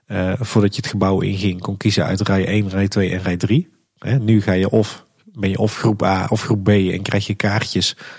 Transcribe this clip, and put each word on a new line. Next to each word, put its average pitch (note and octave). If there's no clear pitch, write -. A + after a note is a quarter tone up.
eh, F#2
voordat G#2
je -
het -
gebouw F#2+
inging, F#2+
kon G2
kiezen G2
uit F#2+
rij G2
één, G#2
rij G2
twee G2
en F2+
rij F2+
drie. A2
Hè, B2+
nu G#2+
ga G2+
je F#2+
of, A2
ben G2
je G2
of G#2+
groep G#2+
A F#2+
of A2
groep G#2
B G2
en F#2+
krijg G2
je G#2+
kaartjes G2+